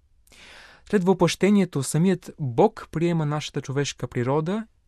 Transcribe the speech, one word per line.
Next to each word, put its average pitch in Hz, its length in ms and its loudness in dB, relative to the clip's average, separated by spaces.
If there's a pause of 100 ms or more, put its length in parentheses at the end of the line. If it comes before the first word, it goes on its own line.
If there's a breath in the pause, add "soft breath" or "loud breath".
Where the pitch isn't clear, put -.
(920 loud breath)
След 202 140 0
въплъщението 185 800 2
самият 180 480 0 (100)
Бог 151 500 0
приема 165 360 -2
нашата 147 340 -6
човешка 135 480 -6
природа 156 580 -2 (220)